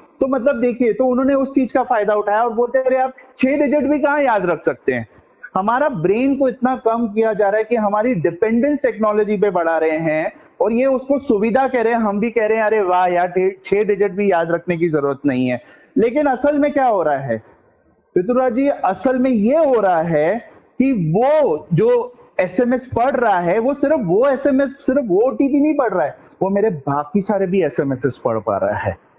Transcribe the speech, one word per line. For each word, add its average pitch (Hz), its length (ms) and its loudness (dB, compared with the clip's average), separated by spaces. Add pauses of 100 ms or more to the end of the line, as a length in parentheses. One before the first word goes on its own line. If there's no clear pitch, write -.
(200)
तो, 262 80 0
मतलब, 254 340 0
देखिए, 240 320 0
तो 262 120 0
उन्होंने 262 280 0
उस 269 220 -2
चीज 254 180 0
का 254 100 2
फायदा 214 300 0
उठाया 208 300 0
और 240 100 -2
बोलते 240 240 0
हैं, 262 80 0
"अरे, 254 120 2
आप 262 160 -2 (240)
छह 277 200 0
डिजिट 294 260 2
भी 277 160 0
कहाँ 294 220 0
याद 220 240 0
रख 165 200 -2
सकते 135 280 -2
हैं?" 117 140 -6 (480)
हमारा 233 340 0
ब्रेन 226 460 0
को 262 140 0
इतना 254 360 -4
कम 233 220 0
किया 220 260 0
जा 196 160 0
रहा 208 80 2
है 220 60 0
कि 220 120 -4
हमारी 214 380 0
डिपेंडेंस 220 680 0
टेक्नोलॉजी 214 560 0
पे 202 120 2
बढ़ा 165 280 0
रहे 160 200 0
हैं 160 340 -2 (300)
और 208 120 0
ये 247 120 2
उसको 262 340 0
सुविधा 233 480 0
कह 262 140 0
रहे 226 120 0
हैं। 233 60 0
हम 208 200 -2
भी 226 120 -2
कह 220 140 0
रहे 220 120 0
हैं, 220 80 0
"अरे 214 160 2
वाह 180 260 2
यार, 180 440 0 (140)
छह 202 180 0
डिजिट 202 280 0
भी 196 200 0
याद 170 200 0
रखने 170 260 -2
की 170 120 0
जरूरत 143 360 0
नहीं 127 220 0
है।" 123 140 -4 (360)
लेकिन 240 280 2
असल 285 320 0
में 285 160 0
क्या 269 120 2
हो 208 180 2
रहा 147 140 0
है 120 260 -6 (720)
ऋतुराज 240 360 0
जी? 269 140 0
असल 254 520 0
में 262 120 2
ये 233 260 2
हो 277 220 4
रहा 185 220 2
है 165 380 0 (400)
कि 269 120 2
वो 220 840 2
जो 226 420 2 (240)
एसएमएस 240 580 -2
पढ़ 247 140 2
रहा 220 280 0
है, 175 200 0
वो 254 140 0
सिर्फ 285 260 -2
वो 214 300 0
एसएमएस, 269 400 0
सिर्फ 262 360 -2
वो 196 160 2
ओटीपी 262 400 0
नहीं 302 140 2
पढ़ 240 180 -4
रहा 170 120 0
है, - 120 -6 (240)
वो 185 80 0
मेरे 202 200 0
बाकी 147 520 -4
सारे 196 260 -2
भी 185 160 0
एसएमएसएस 139 540 -2
पढ़ 113 220 -2
पा 101 180 -2
रहा 101 200 -2
है। 92 300 -6 (120)